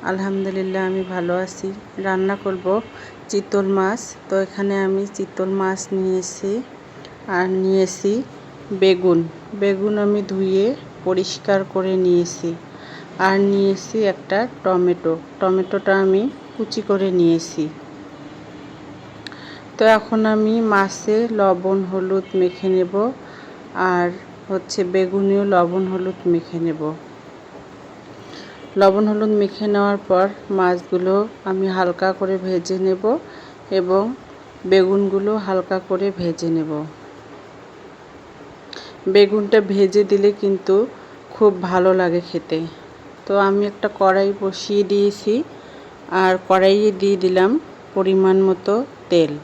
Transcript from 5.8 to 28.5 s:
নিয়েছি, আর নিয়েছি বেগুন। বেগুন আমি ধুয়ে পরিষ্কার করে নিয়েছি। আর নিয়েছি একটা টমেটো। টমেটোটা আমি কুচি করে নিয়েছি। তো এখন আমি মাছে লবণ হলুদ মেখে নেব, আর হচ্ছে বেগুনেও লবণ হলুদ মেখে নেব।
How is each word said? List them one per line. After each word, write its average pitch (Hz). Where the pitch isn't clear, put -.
নিয়েছি, 190
আর 185
নিয়েছি 190
বেগুন। 180
বেগুন 202
আমি 208
ধুয়ে 190
পরিষ্কার 185
করে 190
নিয়েছি। 175
আর 190
নিয়েছি 196
একটা 190
টমেটো। 180
টমেটোটা 190
আমি 190
কুচি 220
করে 196
নিয়েছি। 165
তো -
এখন 220
আমি 214
মাছে 196
লবণ 190
হলুদ 185
মেখে 180
নেব, 185
আর 175
হচ্ছে 190
বেগুনেও 196
লবণ 180
হলুদ 185
মেখে 170
নেব। 160